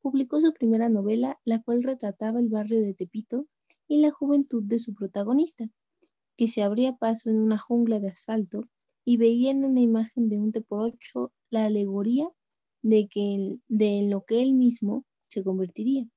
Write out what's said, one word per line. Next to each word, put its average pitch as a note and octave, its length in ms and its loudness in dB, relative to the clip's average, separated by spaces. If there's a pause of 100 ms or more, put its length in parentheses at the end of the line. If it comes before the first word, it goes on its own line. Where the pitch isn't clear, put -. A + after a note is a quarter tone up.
publicó C4+ 400 -2
su D#4+ 120 4
primera A3+ 360 0
novela, A3+ 560 0
la A3+ 180 -2
cual A#3+ 220 0
retrataba A3+ 560 -4
el A#3+ 80 0
barrio G#3+ 320 -2
de G3 140 -2
Tepito A3+ 520 -8 (400)
y D4 140 2
la D4+ 100 4
juventud C#4+ 540 -2
de A3 160 -2
su A#3 140 -10
protagonista, A3 720 -2 (680)
que A3+ 120 2
se A3 140 -2
abría B3 340 0
paso A3+ 340 -2
en A3 100 2
una A3 180 2
jungla A#3 420 0
de G3 80 -4
asfalto G#3 540 -6 (420)
y A#3+ 140 4
veía A#3+ 340 4
en C#4 120 0
una C4 160 2
imagen A3+ 480 2
de G#3 100 -2
un G#3+ 140 -2
te A3 100 -4
por G#3 200 -6
ocho A#3+ 500 -8 (180)
la A3 160 0
alegoría G#3 640 0 (540)
de G#3+ 260 4
que G3+ 260 -4
el, G3 340 -6
de G#3 320 2
en G3+ 100 0
lo G3 140 -2
que A3+ 180 0
él C4+ 120 2
mismo A#3 500 2 (240)
se F#3+ 160 -6
convertiría. G#3+ 720 -2